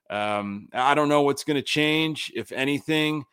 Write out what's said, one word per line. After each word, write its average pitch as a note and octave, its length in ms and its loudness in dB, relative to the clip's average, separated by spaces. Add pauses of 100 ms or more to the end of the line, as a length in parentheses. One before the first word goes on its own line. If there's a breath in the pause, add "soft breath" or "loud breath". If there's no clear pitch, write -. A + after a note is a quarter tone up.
(100)
um, G#2 640 -4
I C3 220 2
don't D3 140 4
know D3 140 4
what's C#3+ 220 0
gonna C#3+ 180 0
change, D3+ 760 0
if A2 160 -8
anything. D3+ 800 -2